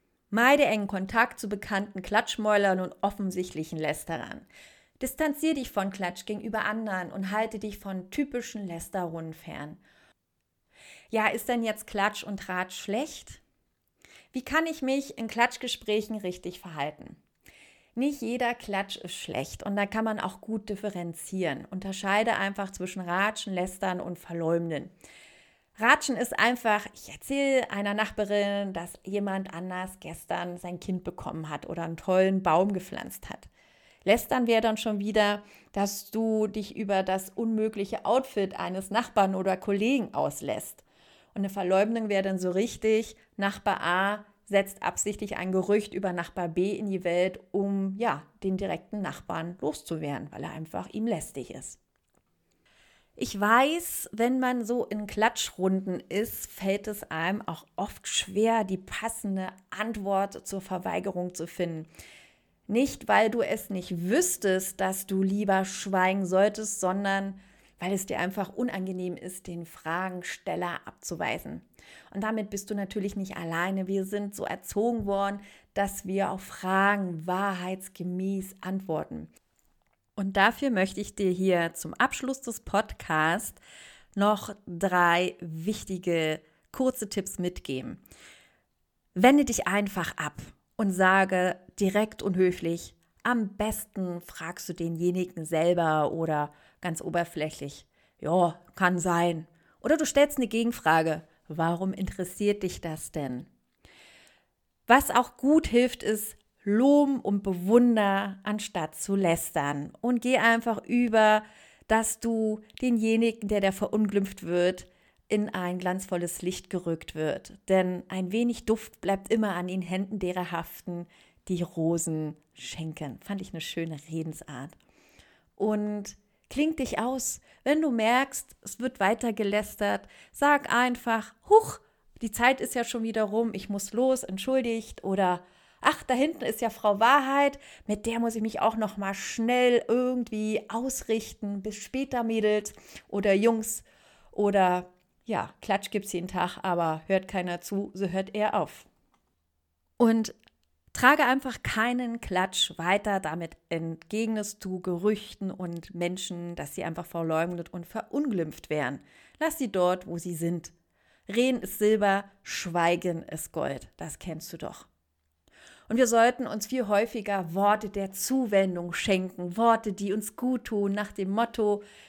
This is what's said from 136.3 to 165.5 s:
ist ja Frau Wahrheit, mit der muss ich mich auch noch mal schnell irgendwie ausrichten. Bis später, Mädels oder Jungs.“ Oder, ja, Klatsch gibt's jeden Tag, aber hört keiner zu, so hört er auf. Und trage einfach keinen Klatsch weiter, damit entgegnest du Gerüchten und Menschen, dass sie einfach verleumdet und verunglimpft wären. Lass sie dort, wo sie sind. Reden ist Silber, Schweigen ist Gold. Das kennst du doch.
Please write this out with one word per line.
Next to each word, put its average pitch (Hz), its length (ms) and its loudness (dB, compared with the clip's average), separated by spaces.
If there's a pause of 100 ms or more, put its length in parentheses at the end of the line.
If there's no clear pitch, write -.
ist 220 180 -4
ja 233 80 0
Frau 208 320 2
Wahrheit, 277 580 4 (260)
mit 208 200 -4
der 226 140 -2
muss 233 160 0
ich 220 60 -4
mich 220 200 -2
auch 220 160 2
noch 214 180 -2
mal 196 180 -4
schnell 247 760 2
irgendwie 233 800 0
ausrichten. 220 920 -4
Bis 214 140 -8
später, 262 480 -4
Mädels 214 500 2 (360)
oder 202 240 2
Jungs.“ 220 500 2 (480)
Oder, 185 580 4 (360)
ja, 175 360 -2
Klatsch 196 300 -2
gibt's 202 220 -4
jeden 180 140 -4
Tag, 180 360 -2
aber 170 440 0
hört 190 200 0
keiner 180 340 -4
zu, 202 320 -4
so 190 140 -2
hört 190 260 -4
er 208 200 0
auf. - 320 -2 (1120)
Und 226 360 4 (600)
trage 277 320 6
einfach 262 360 0
keinen 240 600 -2
Klatsch 185 560 0
weiter, 196 420 2
damit 165 360 -6 (140)
entgegnest 208 960 -4
du 185 140 -4
Gerüchten 190 720 -2
und 170 420 -8
Menschen, 175 640 -4
dass 147 180 -10
sie - 100 -6
einfach 165 220 -6
verleumdet 170 640 -2
und 170 140 -10
verunglimpft 208 880 -4
wären. 143 280 -2 (400)
Lass 311 200 -2
sie 233 120 -2
dort, 180 360 2
wo 170 100 -6
sie 175 160 -6
sind. 165 380 -2 (560)
Reden 240 340 2
ist 190 160 -8
Silber, 202 460 4 (180)
Schweigen 175 840 0
ist - 280 -10
Gold. 139 460 -4
Das 160 200 -10
kennst 160 360 -10
du 165 40 -12
doch. - 300 -12 (1040)